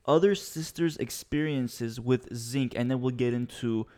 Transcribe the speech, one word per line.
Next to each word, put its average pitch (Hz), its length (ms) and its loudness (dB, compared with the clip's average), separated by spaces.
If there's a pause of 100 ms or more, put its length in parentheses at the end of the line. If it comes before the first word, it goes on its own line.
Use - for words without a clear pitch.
other 180 280 6
sisters' 165 600 -4
experiences 123 1040 -4
with 123 340 0
zinc, 120 400 -2
and 120 160 0
then 131 100 0
we'll 127 140 0
get 120 200 2
into 117 520 -2 (100)